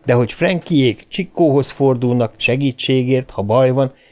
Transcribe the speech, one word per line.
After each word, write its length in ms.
De 60
hogy 200
Frankiék 760
Csikkóhoz 600
fordulnak 680
segítségért, 960
ha 120
baj 280
van, 220